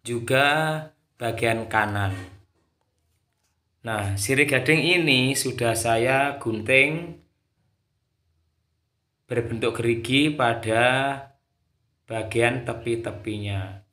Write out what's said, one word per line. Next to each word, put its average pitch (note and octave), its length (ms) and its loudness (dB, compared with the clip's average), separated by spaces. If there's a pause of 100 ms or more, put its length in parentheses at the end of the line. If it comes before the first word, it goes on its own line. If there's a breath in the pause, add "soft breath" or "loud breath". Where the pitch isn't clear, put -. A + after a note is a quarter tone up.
juga C#3+ 880 0 (320)
bagian A2+ 480 -2
kanan. G2+ 480 0 (1700)
Nah, G#2 320 -2
sirih C3+ 320 2
gading C#3 320 2
ini C#3 560 2
sudah A#2 400 0
saya C3 640 0
gunting C3+ 800 0 (2000)
berbentuk A#2 560 -4
gerigi B2+ 480 2
pada B2+ 880 0 (880)
bagian A#2 560 0
tepi-tepinya. G2+ 1300 -6